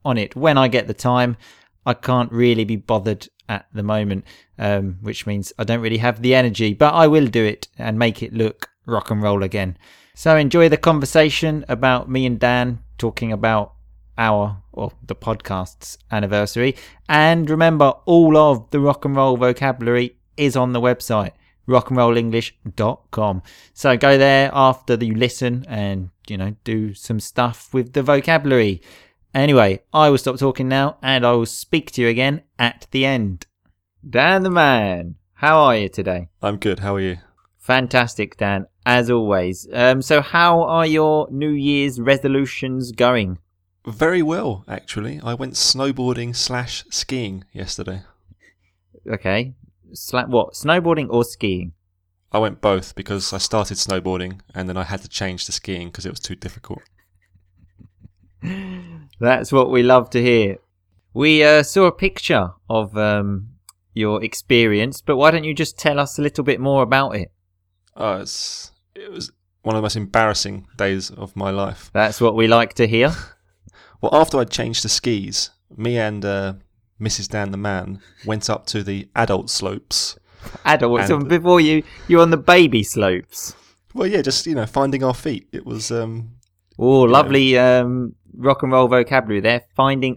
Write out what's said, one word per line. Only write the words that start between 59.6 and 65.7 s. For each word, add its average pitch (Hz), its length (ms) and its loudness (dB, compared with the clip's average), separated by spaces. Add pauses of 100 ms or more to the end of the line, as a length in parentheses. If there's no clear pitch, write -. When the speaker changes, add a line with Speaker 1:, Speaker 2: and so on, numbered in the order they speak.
Speaker 1:
we 123 120 2
love 123 280 4
to 120 120 0
hear. 113 360 2 (540)
We, 151 320 4
uh, 151 180 8
saw 190 240 2
a 170 60 4
picture 127 580 -2 (180)
of, 107 280 -2
um, 104 520 -2 (440)
your 107 300 -2
experience, 113 800 0
but 147 160 -2
why 147 140 6
don't 160 140 -2
you 156 100 -6
just 151 240 -6